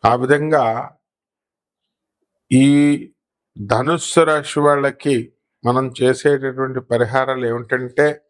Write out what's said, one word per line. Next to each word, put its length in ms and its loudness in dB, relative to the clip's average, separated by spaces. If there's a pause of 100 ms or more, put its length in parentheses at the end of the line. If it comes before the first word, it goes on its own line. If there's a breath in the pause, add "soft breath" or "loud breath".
ఆ 100 6
విధంగా 500 2 (1900)
ఈ 140 6 (920)
ధనుస్సు 640 -2
రాశి 400 0
వాళ్ళకి 720 0 (320)
మనం 380 -2
చేసేటటువంటి 800 -2
పరిహారాలు 680 -2
ఏమిటంటే 840 -2